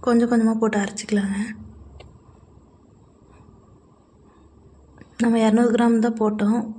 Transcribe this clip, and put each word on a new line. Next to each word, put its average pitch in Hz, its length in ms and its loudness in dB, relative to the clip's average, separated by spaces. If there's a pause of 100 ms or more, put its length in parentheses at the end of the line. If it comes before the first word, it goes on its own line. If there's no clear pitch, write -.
கொஞ்சம் 233 320 2
கொஞ்சமா 220 300 2
போட்டு 208 160 0
அரைச்சிக்கலாங்க. 196 600 -4 (3750)
நம்ம 233 200 2
இரநூறு 226 380 4
கிராம் 233 320 2
தான் 220 140 -4
போட்டோம் 214 380 0 (180)